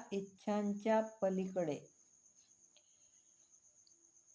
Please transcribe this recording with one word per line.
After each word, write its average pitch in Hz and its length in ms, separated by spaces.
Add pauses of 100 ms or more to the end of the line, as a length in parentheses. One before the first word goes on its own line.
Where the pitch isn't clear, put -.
(120)
इच्छांच्या 208 880
पलीकडे. 185 800 (2500)